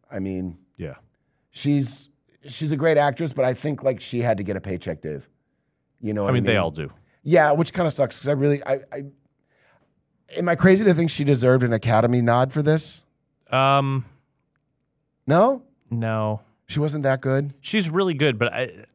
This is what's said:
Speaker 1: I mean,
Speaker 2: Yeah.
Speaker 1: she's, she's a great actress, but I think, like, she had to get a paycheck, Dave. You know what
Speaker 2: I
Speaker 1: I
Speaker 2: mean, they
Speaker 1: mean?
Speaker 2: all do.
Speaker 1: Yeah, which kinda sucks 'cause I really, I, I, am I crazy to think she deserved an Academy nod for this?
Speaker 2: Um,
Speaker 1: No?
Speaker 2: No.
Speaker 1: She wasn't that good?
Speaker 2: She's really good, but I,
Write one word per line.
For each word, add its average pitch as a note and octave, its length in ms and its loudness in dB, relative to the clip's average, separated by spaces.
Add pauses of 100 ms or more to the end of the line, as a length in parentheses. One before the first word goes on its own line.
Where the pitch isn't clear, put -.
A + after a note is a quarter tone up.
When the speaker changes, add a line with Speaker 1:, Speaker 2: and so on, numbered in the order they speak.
(100)
Speaker 1:
I A2 80 -10
mean, F#2 400 -8 (180)
Speaker 2:
Yeah. D2+ 180 -12 (580)
Speaker 1:
she's, C#3+ 560 -4 (400)
she's D3+ 240 -6
a D3+ 40 -2
great D#3 220 2
actress, C#3+ 340 0
but C3 120 -2
I B2+ 100 0
think, C#3+ 300 -6
like, B2+ 160 0
she A#2+ 220 -6
had A#2 160 0
to G2+ 40 -6
get G2 140 -4
a F2 40 -8
paycheck, F2 420 -8
Dave. D2 260 -10 (720)
You G#2+ 120 -6
know G#2 120 -4
what G2+ 40 0
Speaker 2:
I - 20 2
Speaker 1:
I C3 40 2
Speaker 2:
mean, A#2+ 100 2
they A2+ 100 2
Speaker 1:
mean? G#2 40 2
Speaker 2:
all E2 140 -2
do. D2 180 -10 (320)
Speaker 1:
Yeah, D3+ 300 4
which D#3 200 0
kinda E3 200 -2
sucks C3 260 -2
'cause C3 100 -6
I D3 40 2
really, C#3+ 320 0
I, C3+ 160 -2 (120)
I, C#3 120 -12 (1300)
am F3 120 -4
I E3+ 80 0
crazy F#3+ 280 6
to F#3+ 100 6
think D#3+ 160 0
she - 120 -4
deserved C3 400 4
an A#2+ 100 0
Academy A#2 480 2
nod B2 320 2
for D3+ 100 -2
this? D#3 400 -2 (500)
Speaker 2:
Um, C3+ 520 2 (1200)
Speaker 1:
No? A3+ 340 2 (280)
Speaker 2:
No. A2 500 -2 (280)
Speaker 1:
She D3+ 120 -4
wasn't D3 240 -2
that C3 160 0
good? C3+ 400 -2
Speaker 2:
She's G3+ 300 -2
really F3+ 240 -2
good, C3+ 240 0
but A#2 140 0
I, A#2 420 -8